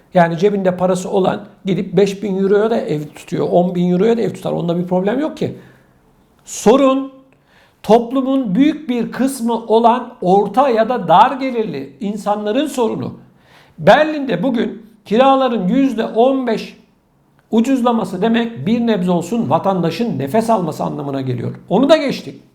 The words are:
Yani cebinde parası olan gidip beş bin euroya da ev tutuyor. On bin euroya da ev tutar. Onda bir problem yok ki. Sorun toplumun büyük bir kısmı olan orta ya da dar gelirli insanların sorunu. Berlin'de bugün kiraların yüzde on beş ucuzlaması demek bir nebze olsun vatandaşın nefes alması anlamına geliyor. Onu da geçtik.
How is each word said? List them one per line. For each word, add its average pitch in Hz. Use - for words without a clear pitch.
Yani 170
cebinde 190
parası 185
olan 180
gidip 180
beş 196
bin 196
euroya 202
da 233
ev 151
tutuyor. 151
On 180
bin 180
euroya 214
da 233
ev 190
tutar. 165
Onda 170
bir 180
problem 196
yok 302
ki. -
Sorun 269
toplumun 247
büyük 277
bir 240
kısmı 233
olan 226
orta 202
ya 220
da 214
dar 208
gelirli 226
insanların 208
sorunu. 220
Berlin'de 262
bugün 233
kiraların 247
yüzde 233
on 247
beş -
ucuzlaması 233
demek 226
bir 233
nebze 185
olsun 175
vatandaşın 170
nefes 220
alması 180
anlamına 147
geliyor. 127
Onu 247
da 320
geçtik. 269